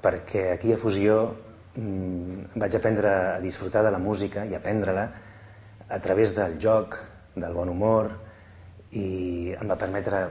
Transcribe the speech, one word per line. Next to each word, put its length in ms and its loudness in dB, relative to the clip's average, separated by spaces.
Perquè 500 0
aquí 200 2
a 60 4
Fusió, 380 4
mm, 800 -6
vaig 220 0
aprendre 340 4
a 300 2
disfrutar 420 0
de 80 6
la 80 0
música 480 -2
i 80 -6
aprendre-la 540 0
a 120 -6
través 360 2
del 240 0
joc, 340 2
del 180 -6
bon 160 -2
humor, 440 2
i 680 -4
em 100 -6
va 80 0
permetre 440 -2